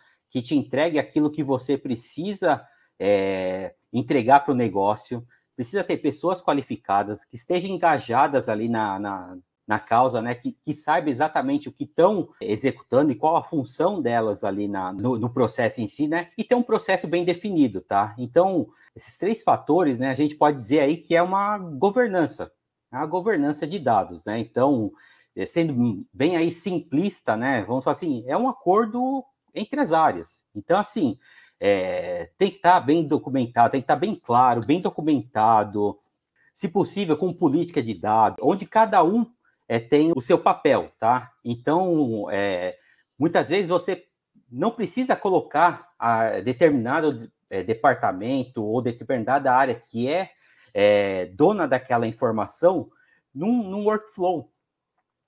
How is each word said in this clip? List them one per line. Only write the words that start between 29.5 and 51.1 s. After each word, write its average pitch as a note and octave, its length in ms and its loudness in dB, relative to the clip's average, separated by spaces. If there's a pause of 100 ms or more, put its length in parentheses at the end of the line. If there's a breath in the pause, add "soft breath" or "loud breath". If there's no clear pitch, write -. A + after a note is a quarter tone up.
entre A#3+ 260 -6
as G3 120 -2
áreas. C3 520 0 (120)
Então, E3+ 240 0
assim, F3+ 380 -2 (420 soft breath)
é, F2+ 800 -2
tem G3 120 2
que - 100 -12
tá F3 200 6
bem D3+ 280 2
documentado, B2+ 640 0
tem C#3 100 0
que - 60 -10
tá D3+ 80 2
bem F#3+ 200 -2
claro, A#2+ 500 2
bem D#3+ 140 2
documentado, A2 1160 0 (560)
se - 140 -6
possível, E3+ 500 0
com F3+ 160 -2
política E3 480 0
de A2+ 120 -4
dados, G#2 480 2
onde D3+ 240 0
cada G#3 380 4
um, A3 220 2 (420)
é, A#2 120 0
tem D3 360 2
o A#2+ 60 -2
seu E3 180 4
papel, C3 600 2
tá? A#2+ 320 0 (120)
Então, C#3 880 -2
é, F#2 440 -2 (420)
muitas D#3+ 320 0
vezes F#3 180 0
você F3+ 380 -2 (460)
não E3 200 -2
precisa A#3 440 -2
colocar E3 800 0
a A2+ 420 0
determinado, B2+ 920 0 (200)
é, F#2+ 140 -6
departamento A2+ 1000 -2
ou A2 180 -2
determinada B2 720 -2
área B2+ 220 2
que A#2 320 -8
é, F3+ 220 -4 (440)
é, G2+ 600 4